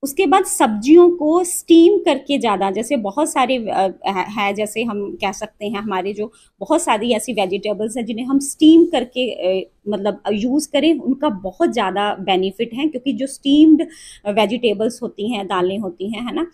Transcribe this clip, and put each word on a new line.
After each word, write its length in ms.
उसके 220
बाद 200
सब्जियों 640
को 340
स्टीम 540
करके 400
ज़्यादा, 340
जैसे 240
बहुत 360
सारे, 260
अ, 220
है, 220
है, 240
जैसे 300
हम 380
कह 100
सकते 340
हैं 140
हमारे 340
जो 180
बहुत 220
सारी 300
ऐसी 220
वेजिटेबल्स 640
हैं 80
जिन्हें 200
हम 140
स्टीम 460
करके, 460
अ, 380
मतलब, 380
अ, 80
यूज़ 380
करें, 280
उनका 300
बहुत 440
ज़्यादा 420
बेनिफिट 580
है, 140
क्योंकि 260
जो 140
स्टीम्ड 540
वेजिटेबल्स 760
होती 320
हैं, 140
दालें 300
होती 360
हैं, 120
है 100
ना, 180